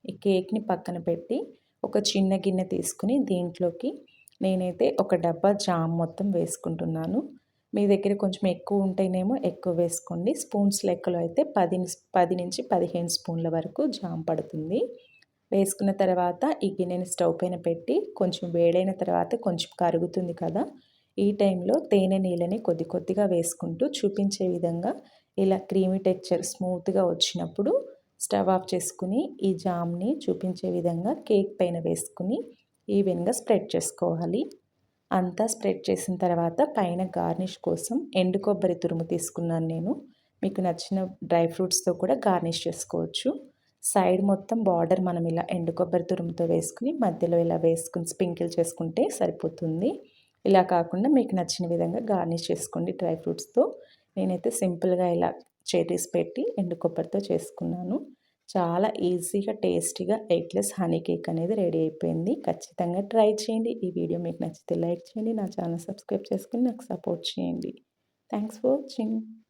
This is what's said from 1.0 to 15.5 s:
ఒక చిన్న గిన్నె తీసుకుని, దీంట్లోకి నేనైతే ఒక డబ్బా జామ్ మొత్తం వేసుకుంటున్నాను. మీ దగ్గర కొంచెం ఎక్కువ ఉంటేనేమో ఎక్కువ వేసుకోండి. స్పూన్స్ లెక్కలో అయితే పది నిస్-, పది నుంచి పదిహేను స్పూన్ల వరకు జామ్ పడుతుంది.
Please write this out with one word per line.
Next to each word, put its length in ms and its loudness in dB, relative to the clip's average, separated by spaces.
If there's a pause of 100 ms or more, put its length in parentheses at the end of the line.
ఒక 200 -2
చిన్న 340 2
గిన్నె 320 0
తీసుకుని, 560 -2
దీంట్లోకి 680 -2 (480)
నేనైతే 480 2 (120)
ఒక 140 4
డబ్బా 440 2
జామ్ 400 0
మొత్తం 320 -2
వేసుకుంటున్నాను. 880 -2 (540)
మీ 140 2
దగ్గర 280 4
కొంచెం 340 0
ఎక్కువ 380 0
ఉంటేనేమో 480 0 (100)
ఎక్కువ 300 -2
వేసుకోండి. 600 0
స్పూన్స్ 500 0
లెక్కలో 340 0
అయితే 240 2 (100)
పది 260 4
నిస్-, 200 -4 (160)
పది 220 4
నుంచి 260 -4
పదిహేను 480 0
స్పూన్ల 380 -2
వరకు 380 -2
జామ్ 380 -4
పడుతుంది. 560 -2 (720)